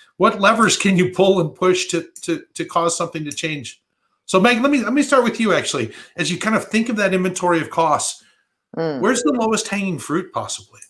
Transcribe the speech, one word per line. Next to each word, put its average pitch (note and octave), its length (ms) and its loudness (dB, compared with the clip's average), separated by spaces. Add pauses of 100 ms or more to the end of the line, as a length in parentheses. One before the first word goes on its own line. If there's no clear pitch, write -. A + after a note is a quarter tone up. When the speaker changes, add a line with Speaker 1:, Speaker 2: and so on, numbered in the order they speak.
(160)
Speaker 1:
what G#3 240 2
levers A3 380 4
can G3 180 2
you F3+ 140 4
pull F#3+ 300 4
and D#3 140 -2
push F#3 340 0
to, E3 180 -4 (160)
to, E3 200 -6 (120)
to E3 100 -6
cause E3+ 320 -2
something E3 280 -6
to D3 60 -10
change? C#3+ 520 -8 (420)
So F#3 160 2
Meg, A#3 220 4
let C#4+ 80 2
me, C#4 120 2
let G#3+ 120 -2
me C#4+ 80 2
start C4 220 4
with - 140 -2
you A3 140 2
actually. C3 400 -2 (240)
As E3 160 -4
you F3 60 -4
kind A3 180 0
of G3 80 -2
think A3+ 240 -2
of A#3 80 -2
that G3 180 0
inventory F3+ 480 0
of - 80 -8
costs, - 540 -2 (520)
Speaker 2:
Mm. D#3 240 -4
Speaker 1:
where's A#3+ 220 0
the D4 100 0
lowest A3 360 -2
hanging G3 300 -4
fruit E3 320 -6
possibly? - 600 -10